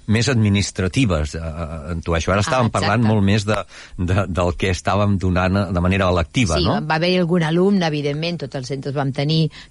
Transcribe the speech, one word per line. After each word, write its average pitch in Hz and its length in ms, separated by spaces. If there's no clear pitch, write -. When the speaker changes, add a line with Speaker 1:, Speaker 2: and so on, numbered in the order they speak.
Speaker 1:
més 113 220
administratives. 98 1040
A, 80 140
a, 87 60
intueixo. 82 360
Ara 98 120
Speaker 2:
Ah, - 40
Speaker 1:
estàvem 127 220
Speaker 2:
exacte. 104 180
Speaker 1:
parlant 113 160
molt 107 220
més 101 200
de, 104 120
de, 92 300
del 87 280
que 101 140
estàvem 98 480
donant 92 560
de 87 60
manera 95 280
electiva, 87 500
Speaker 2:
Sí, 76 60
Speaker 1:
no? 131 220
Speaker 2:
va 156 140
haver 180 180
algun 175 240
alumne, 175 460
evidentment, 151 500
tots 135 160
els 127 140
centres 135 260
vam 139 180
tenir, 151 380